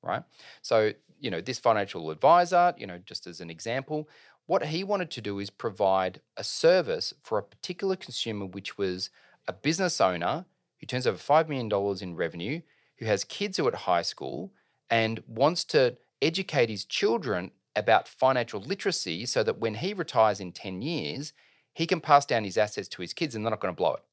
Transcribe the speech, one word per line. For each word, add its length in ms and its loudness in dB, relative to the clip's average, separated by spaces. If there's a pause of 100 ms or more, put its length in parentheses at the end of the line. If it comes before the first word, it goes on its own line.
right? 220 -4 (380)
So, 320 4 (260)
you 100 -6
know, 120 -4
this 180 -6
financial 520 0
advisor, 680 6
you 100 -12
know, 120 -12
just 280 -14
as 140 -14
an 80 -10
example, 580 -6 (380)
what 220 0
he 180 -4
wanted 260 -2
to 100 -10
do 180 -4
is 100 -8
provide 720 0 (160)
a 80 -8
service 680 2 (100)
for 140 -2
a 60 -2
particular 540 -6
consumer, 480 -6
which 320 -10
was 320 -2 (400)
a 40 -8
business 460 -2
owner 460 2 (340)
who 60 -16
turns 200 -4
over 120 2
five 320 2
million 180 -4
dollars 340 0
in 140 -8
revenue, 460 -4 (380)
who 60 -8
has 200 0
kids 320 -6
who 80 0
are 80 2
at 60 -8
high 220 2
school 520 -8 (360)
and 380 0
wants 380 2
to 320 4 (240)
educate 480 2
his 160 -8
children 680 0 (240)
about 320 4
financial 540 0
literacy 640 -4
so 180 0
that 160 0
when 160 -2
he 180 -4
retires 460 2
in 140 -8
ten 280 -8
years, 520 -6 (400)
he 120 0
can 140 0
pass 260 6
down 200 0
his 120 -2
assets 300 0
to 140 -12
his 120 -8
kids 220 -6
and 80 -4
they're 60 0
not 100 -2
gonna 140 -2
blow 220 2
it. 180 -14